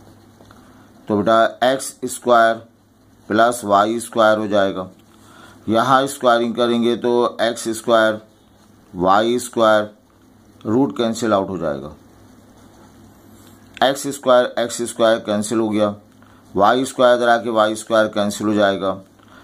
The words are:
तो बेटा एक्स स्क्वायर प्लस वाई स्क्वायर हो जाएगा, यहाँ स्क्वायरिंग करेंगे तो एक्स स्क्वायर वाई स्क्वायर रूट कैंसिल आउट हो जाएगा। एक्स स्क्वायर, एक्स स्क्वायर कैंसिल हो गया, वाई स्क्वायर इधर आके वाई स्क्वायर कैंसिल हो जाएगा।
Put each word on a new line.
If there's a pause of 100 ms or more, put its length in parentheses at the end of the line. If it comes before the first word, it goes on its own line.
(1080)
तो
बेटा (200)
एक्स (120)
स्क्वायर (760)
प्लस
वाई
स्क्वायर
हो
जाएगा, (800)
यहाँ
स्क्वायरिंग
करेंगे
तो
एक्स
स्क्वायर (720)
वाई
स्क्वायर (760)
रूट
कैंसिल
आउट
हो
जाएगा। (1900)
एक्स
स्क्वायर,
एक्स
स्क्वायर
कैंसिल
हो
गया, (600)
वाई
स्क्वायर
इधर
आके
वाई
स्क्वायर
कैंसिल
हो
जाएगा। (440)